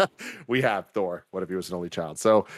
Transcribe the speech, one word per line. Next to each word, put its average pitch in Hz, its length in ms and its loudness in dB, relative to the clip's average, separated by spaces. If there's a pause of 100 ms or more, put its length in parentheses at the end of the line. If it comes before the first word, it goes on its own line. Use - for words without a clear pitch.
(100)
<laughs> - 360 -16
We 127 140 2
have 107 320 0
Thor, 90 380 -2
What 92 120 -4
If 87 60 -6
He 92 60 -6
Was 90 160 -4
an 90 60 -6
Only 87 120 -4
Child? 80 300 -8
So 110 280 6 (120)